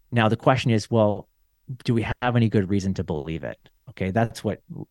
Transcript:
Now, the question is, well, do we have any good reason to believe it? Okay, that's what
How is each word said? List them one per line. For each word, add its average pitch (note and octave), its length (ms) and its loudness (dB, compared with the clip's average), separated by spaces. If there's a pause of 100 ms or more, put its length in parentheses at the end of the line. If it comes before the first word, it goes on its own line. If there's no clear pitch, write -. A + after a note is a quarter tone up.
(100)
Now, A#2 180 4
the A2+ 80 0
question C3 340 2
is, A2 200 0
well, G#2 380 2 (560)
do B2+ 80 0
we A#2 140 0 (160)
have B2 120 2
any A#2 140 4
good G2+ 220 0
reason F#2+ 240 0
to F2+ 100 -4
believe D2+ 400 -6
it? A1 140 -10 (320)
Okay, F#2+ 200 -4
that's A2+ 320 0
what G#2+ 200 -4 (280)